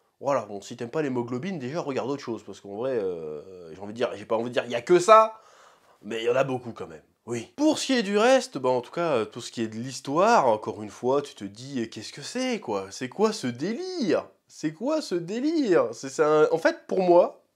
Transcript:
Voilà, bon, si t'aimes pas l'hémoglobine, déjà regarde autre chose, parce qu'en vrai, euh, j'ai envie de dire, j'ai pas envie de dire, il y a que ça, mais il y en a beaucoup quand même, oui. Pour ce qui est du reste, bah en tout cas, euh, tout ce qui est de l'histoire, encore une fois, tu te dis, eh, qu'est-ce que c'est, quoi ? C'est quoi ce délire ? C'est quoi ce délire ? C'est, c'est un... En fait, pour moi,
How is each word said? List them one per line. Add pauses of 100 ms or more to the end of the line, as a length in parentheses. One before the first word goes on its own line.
(200)
Voilà,
bon,
si
t'aimes
pas
l'hémoglobine,
déjà
regarde
autre
chose,
parce
qu'en
vrai,
euh,
j'ai
envie
de
dire,
j'ai
pas
envie
de
dire,
il
y
a
que
ça, (640)
mais
il
y
en
a
beaucoup
quand
même, (240)
oui.
Pour
ce
qui
est
du
reste,
bah
en
tout
cas,
euh,
tout
ce
qui
est
de
l'histoire,
encore
une
fois,
tu
te
dis,
eh,
qu'est-ce
que
c'est,
quoi ?
C'est
quoi
ce
délire ? (180)
C'est
quoi
ce
délire ?
C'est,
c'est
un...
En
fait,
pour
moi, (140)